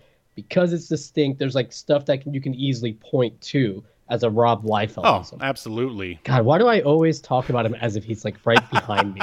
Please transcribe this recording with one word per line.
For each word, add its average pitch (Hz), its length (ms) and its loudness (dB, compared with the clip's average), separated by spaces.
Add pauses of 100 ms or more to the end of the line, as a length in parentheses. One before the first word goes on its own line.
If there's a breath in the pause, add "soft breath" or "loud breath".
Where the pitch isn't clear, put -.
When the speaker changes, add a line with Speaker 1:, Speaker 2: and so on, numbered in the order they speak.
(360 soft breath)
Speaker 1:
because 175 380 0
it's 170 140 -6
distinct, 147 520 -2
there's, 135 160 -2
like, 123 180 -2
stuff 143 320 0
that 135 160 0
can, 143 120 -8
you 135 80 -4
can 135 140 -6
easily 120 380 -2
point 120 480 -2
to 104 420 -2 (280 soft breath)
as 120 120 0
a 117 80 2
Rob 113 320 4
Liefeld. 107 400 -2
Speaker 2:
Oh, - 60 6 (100)
Speaker 1:
Awesome. - 200 -14
Speaker 2:
absolutely. 117 840 -6
Speaker 1:
God, 131 200 2
why 143 140 4
do 233 100 4
I 214 140 4
always 156 400 2
talk 127 300 -2
about 120 120 0
him 110 120 -2
as 113 200 -4
if 107 80 -6
he's, 110 220 -8
like, 104 180 -6
right 117 280 2
behind 101 420 0
me? 95 100 -10